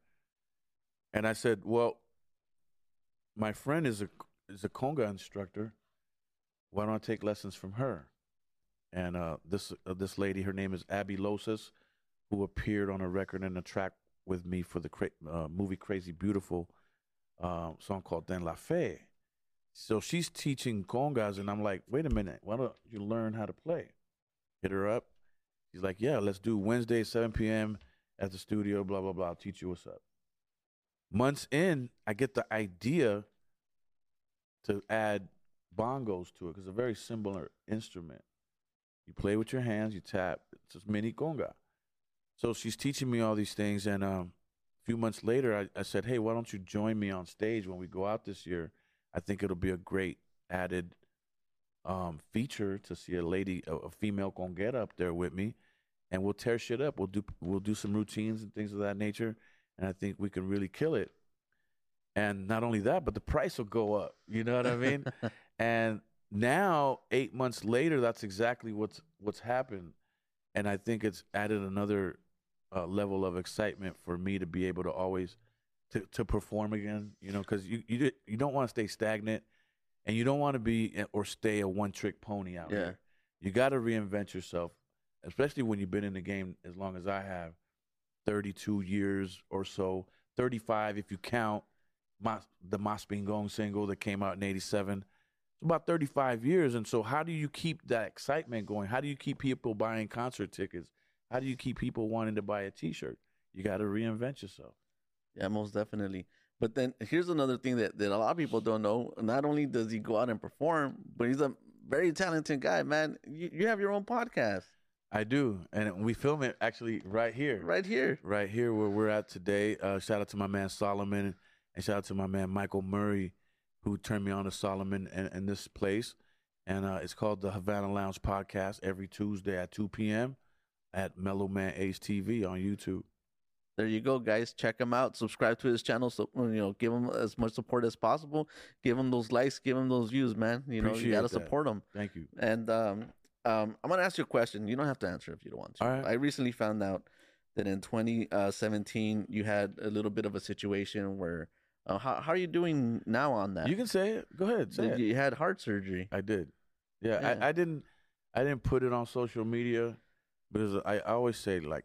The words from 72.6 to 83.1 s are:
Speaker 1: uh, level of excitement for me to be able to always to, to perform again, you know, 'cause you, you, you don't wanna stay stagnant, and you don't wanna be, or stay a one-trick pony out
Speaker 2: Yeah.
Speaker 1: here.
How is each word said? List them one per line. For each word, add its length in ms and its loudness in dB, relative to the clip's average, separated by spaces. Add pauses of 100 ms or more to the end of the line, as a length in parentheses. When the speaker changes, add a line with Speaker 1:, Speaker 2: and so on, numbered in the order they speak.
Speaker 1:
uh, 120 0
level 380 2
of 120 0
excitement 600 -2
for 220 -4
me 220 0
to 60 -4
be 200 0
able 160 0
to 80 -2
always 460 -2 (540)
to, 100 -2 (100)
to 140 -2
perform 480 -2
again, 480 -4
you 100 -10
know, 140 -2
'cause 220 0
you, 200 -6
you, 240 2 (160)
you 100 -6
don't 160 0
wanna 140 2
stay 220 -2
stagnant, 560 -2 (640)
and 100 0
you 80 2
don't 160 4
wanna 180 2
be, 540 0
or 120 0
stay 360 0
a 80 2
one-trick 520 -2
pony 380 -6
out 140 -8
Speaker 2:
Yeah. 60 2
Speaker 1:
here. 200 -2 (420)